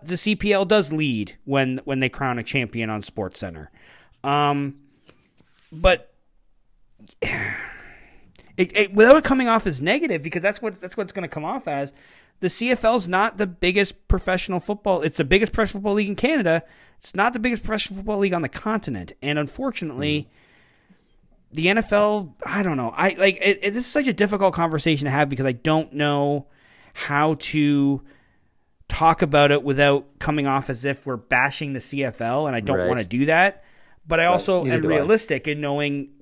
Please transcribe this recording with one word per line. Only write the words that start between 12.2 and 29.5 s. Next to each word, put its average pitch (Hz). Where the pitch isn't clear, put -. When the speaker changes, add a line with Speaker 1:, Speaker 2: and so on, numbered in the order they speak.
Speaker 1:
the 185
C 233
F 247
L's 226
not 190
the 202
biggest 185
professional 185
football. 190
It's 160
the 160
biggest 196
professional 202
football 202
league 208
in 202
Canada. 196
It's -
not 214
the 247
biggest 226
professional 208
football 202
league 196
on 170
the 143
continent. 143
And 147
unfortunately, 147
Speaker 2:
Mm-hmm. -
Speaker 1:
the 160
N 202
F 220
L, 208
I 202
don't 170
know. 123
I, 185
like, 190
it, 196
it, 202
this 240
is -
such 294
a 233
difficult 196
conversation 156
to 147
have 143
because 135
I 131
don't 156
know 143
how 151
to 143
talk 160
about 143